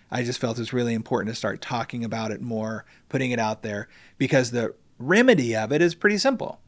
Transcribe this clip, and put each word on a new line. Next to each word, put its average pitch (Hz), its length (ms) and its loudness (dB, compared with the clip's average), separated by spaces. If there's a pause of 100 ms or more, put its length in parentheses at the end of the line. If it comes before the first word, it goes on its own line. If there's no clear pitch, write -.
(100)
I 123 120 -2
just 120 180 -4
felt 117 180 -2
it - 20 -4
was 113 120 -6
really 120 200 0
important 110 400 -2
to 110 60 -10
start 107 240 -4
talking 117 420 -6
about 110 260 -4
it 104 120 -8
more, 110 420 -6 (240)
putting 131 220 -2
it 120 80 0
out 110 240 -2
there, 104 260 -6 (300)
because 127 320 2
the 117 240 -2 (240)
remedy 156 580 4
of 110 160 -2
it 151 80 4
is 170 140 4
pretty 208 240 2
simple. - 500 -2